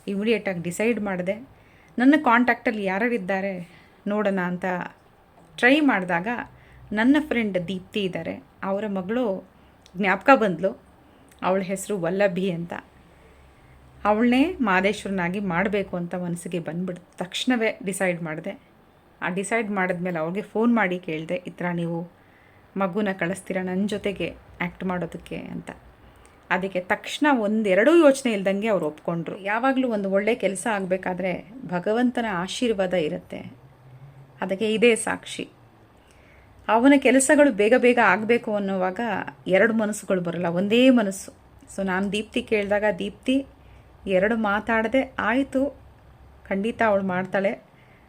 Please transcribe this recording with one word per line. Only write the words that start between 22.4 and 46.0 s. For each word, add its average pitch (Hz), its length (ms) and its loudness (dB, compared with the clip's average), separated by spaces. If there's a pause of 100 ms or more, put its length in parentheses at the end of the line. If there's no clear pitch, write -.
ಮಗುನ 196 300 -2 (120)
ಕಳಿಸ್ತೀರಾ 185 440 -4
ನನ್ನ 185 240 -2
ಜೊತೆಗೆ 196 480 -6 (260)
ಆ್ಯಕ್ಟ್ 180 220 -8
ಮಾಡೋದಕ್ಕೆ?" 175 520 -6
ಅಂತ. - 360 -12 (800)
ಅದಕ್ಕೆ 180 300 -2
ತಕ್ಷಣ 208 480 -2 (120)
ಒಂದೆರಡೂ 214 560 4
ಯೋಚನೆ 269 360 6
ಇಲ್ದಂಗೆ 196 360 0
ಅವ್ರು 180 180 2
ಒಪ್ಕೊಂಡ್ರು. 170 540 -6
ಯಾವಾಗಲೂ 247 500 0
ಒಂದು 202 220 -2
ಒಳ್ಳೆ 208 240 2
ಕೆಲಸ 196 360 -4
ಆಗಬೇಕಾದ್ರೆ 185 760 -4 (200)
ಭಗವಂತನ 226 680 0
ಆಶೀರ್ವಾದ 190 600 -2
ಇರುತ್ತೆ, 175 600 -4 (880)
ಅದಕ್ಕೆ 196 320 -2
ಇದೇ 220 220 4
ಸಾಕ್ಷಿ. - 540 -8 (1160)
ಅವನ 233 300 6
ಕೆಲಸಗಳು 277 540 6
ಬೇಗ 208 260 2
ಬೇಗ 247 260 4
ಆಗಬೇಕು 214 520 2
ಅನ್ನೋವಾಗ 190 440 -2 (480)
ಎರಡು 196 260 4
ಮನಸ್ಸುಗಳು 214 480 -2
ಬರಲ್ಲ, 175 240 -4
ಒಂದೇ 202 440 4
ಮನಸ್ಸು. 208 420 2 (440)
So 196 100 -4
ನಾನು 190 260 -2
ದೀಪ್ತಿ 214 320 -4
ಕೇಳಿದಾಗ 208 400 0 (160)
ದೀಪ್ತಿ 254 460 -2 (600)
ಎರಡು 196 280 2
ಮಾತಾಡದೆ, 220 840 0
"ಆಯಿತು, 262 600 -2 (720)